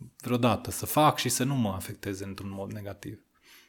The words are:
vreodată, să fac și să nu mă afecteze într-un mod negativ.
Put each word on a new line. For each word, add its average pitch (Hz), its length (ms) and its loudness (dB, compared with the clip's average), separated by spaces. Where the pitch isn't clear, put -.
vreodată, 120 540 2
să - 140 -6
fac 151 320 6
și - 120 0
să - 140 2
nu 139 120 2
mă 117 140 2
afecteze 95 540 -6
într-un 98 260 -8
mod 98 220 -8
negativ. 101 480 -10